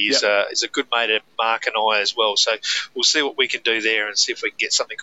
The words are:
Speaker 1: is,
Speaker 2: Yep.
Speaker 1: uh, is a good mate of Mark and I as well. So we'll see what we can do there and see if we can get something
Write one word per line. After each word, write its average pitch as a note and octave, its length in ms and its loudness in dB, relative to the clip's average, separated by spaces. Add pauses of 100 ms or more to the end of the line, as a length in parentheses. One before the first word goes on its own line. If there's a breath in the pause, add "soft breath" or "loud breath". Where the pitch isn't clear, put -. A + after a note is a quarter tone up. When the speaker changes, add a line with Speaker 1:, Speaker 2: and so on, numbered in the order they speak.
Speaker 1:
is, A#2+ 160 2
Speaker 2:
Yep. G#2+ 80 2
Speaker 1:
uh, G2+ 220 4
is - 100 0
a A#2 60 -4
good - 260 -4
mate A#2 160 0
of G#2+ 120 0 (140)
Mark A2+ 300 0
and A#2 100 -4
I A2 240 2
as G2+ 160 -2
well. G#2+ 200 2
So - 160 2 (420 loud breath)
we'll B2 80 -4
see D3+ 200 2
what C#3 140 -2
we B2+ 120 0
can A#2 140 -4
do A2+ 180 0
there G#2+ 260 0
and G2+ 100 -6
see - 160 0
if - 100 -6
we G#2 80 -2
can - 80 -18
get - 140 -2
something - 300 -2